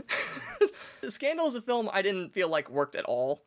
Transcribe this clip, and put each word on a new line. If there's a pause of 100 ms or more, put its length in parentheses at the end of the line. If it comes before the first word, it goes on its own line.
(500)
<laughs>
Scandal
is
a
film
I
didn't
feel
like
worked
at
all.